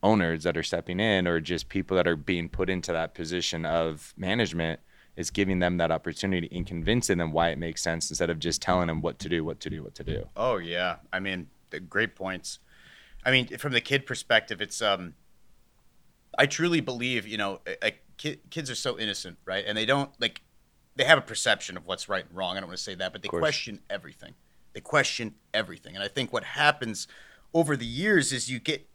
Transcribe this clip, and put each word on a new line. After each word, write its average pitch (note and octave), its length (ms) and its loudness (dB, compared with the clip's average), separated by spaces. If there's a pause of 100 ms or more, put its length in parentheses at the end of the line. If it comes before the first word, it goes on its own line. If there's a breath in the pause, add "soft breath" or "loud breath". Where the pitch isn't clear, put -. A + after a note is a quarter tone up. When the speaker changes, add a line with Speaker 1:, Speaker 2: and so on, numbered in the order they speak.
Speaker 1:
owners E2+ 420 4
that E2 120 2
are E2 60 0
stepping F2 380 -2
in G2+ 260 4
or E2+ 140 4
just D#2+ 280 -4
people F#2+ 280 0
that F2+ 100 6
are E2+ 100 4
being E2+ 320 -2
put F#2 200 0
into F2+ 240 -2
that E2 220 -2
position E2+ 500 -4
of D#2+ 520 0
management E2+ 640 0 (340 soft breath)
is E2+ 160 -6
giving F#2+ 280 2
them F2 180 4
that E2 140 2
opportunity E2 600 -2
and F2 160 -6
convincing F2+ 520 2
them E2 140 0
why E2 180 4
it C#2+ 80 -4
makes E2 240 -6
sense E2 280 -2
instead E2+ 200 0
of E2 80 -2
just D#2+ 220 -2
telling F2+ 260 2
them D#2+ 140 0
what D#2+ 180 -2
to - 100 -8
do, D#2+ 160 0
what D#2+ 160 -6
to - 100 -8
do, D2+ 120 -8
what - 120 -14
to - 100 -14
do. - 220 -4 (100)
Speaker 2:
Oh, A#2 200 0
yeah. F2 400 -2 (160)
I F#2+ 80 -2
mean, F#2 280 -4 (220)
the D#2 100 -8
great G2 340 -2
points. F#2+ 440 -8 (640 soft breath)
I B2+ 60 4
mean, B2+ 160 6 (120)
from C#3+ 140 -4
the A#2+ 80 4
kid C3+ 260 0
perspective, A2 540 2
it's, - 200 -6
um, F#2 340 2 (1200)
I C#3+ 80 6
truly E3 340 2
believe, A#2+ 460 -2
you G#2+ 100 -6
know, G2 300 -2
a, G2 220 -2
a G#2+ 40 2 (240)
ki-, - 240 -6 (100)
kids C#3+ 200 -8
are A#2+ 40 -6
so B2 240 -4
innocent, G2 460 -6
right? F#2+ 220 -2
And G#2+ 100 -2
they A2 100 2
don't, C#3 320 4
like, A#2 220 -2 (560)
they C3+ 80 2
have D3 140 8
a - 40 0
perception - 540 -2
of E2+ 100 -12
what's F#2 220 -6
right F#2+ 180 -2
and F2 100 -18
wrong. F#2 200 -2
I G2 40 -4
don't F2+ 80 -10
wanna F#2 100 -10
say G2 160 -8
that, F#2 180 -4
but G2 100 -12
they G#2 60 -6
Speaker 1:
Of - 20 -4
course. E2+ 100 0
Speaker 2:
question C#3+ 480 -2
everything. - 460 -10 (380)
They G#2 80 -14
question B2+ 540 0 (200)
everything. F#2 400 -4
And F#2+ 80 -6
I G2+ 60 -4
think B2+ 240 -4
what B2 120 -2
happens D3 640 0 (480 loud breath)
over D3+ 220 4
the A#2+ 100 -6
years D3 460 4
is B2 180 -4
you B2+ 80 -4
get - 360 -4